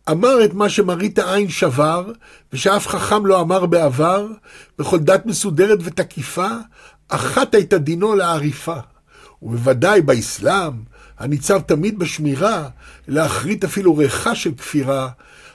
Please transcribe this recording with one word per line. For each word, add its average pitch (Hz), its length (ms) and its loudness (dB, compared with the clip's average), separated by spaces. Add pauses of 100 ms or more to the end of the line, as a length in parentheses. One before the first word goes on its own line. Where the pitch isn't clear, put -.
(120)
אמר 233 340 4
את 170 80 2
מה 202 160 0
שמראית 180 500 -2
העין 196 300 0
שבר, 160 640 0 (420)
ושאף 190 340 0
חכם - 380 -2
לא 190 160 4
אמר 180 240 0
בעבר, 170 600 2 (520)
בכל 165 200 0
דת 190 260 2
מסודרת 202 560 2
ותקיפה, 175 680 -6 (580)
אחת - 480 0
הייתה 190 220 4
דינו 170 380 0
לעריפה. 165 600 -2 (640)
ובוודאי 127 600 2
באסלאם, 139 720 0 (460)
הניצב 147 420 0
תמיד 190 380 0
בשמירה, 156 720 -2 (380)
להכרית 147 560 -2
אפילו 180 340 2
ריחה 151 380 0
של 180 220 -4
כפירה, 135 520 -4 (460)